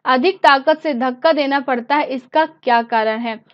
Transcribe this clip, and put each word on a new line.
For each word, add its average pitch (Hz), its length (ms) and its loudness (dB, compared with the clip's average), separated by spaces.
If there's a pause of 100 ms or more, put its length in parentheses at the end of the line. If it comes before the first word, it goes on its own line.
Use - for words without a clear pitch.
अधिक 262 340 2
ताकत 294 400 2
से 311 160 -4
धक्का 254 380 0
देना 277 280 -2
पड़ता 262 360 -4
है, 294 100 -2
इसका 269 380 -2
क्या 247 400 0
कारण 220 340 -2
है? 233 200 -8 (160)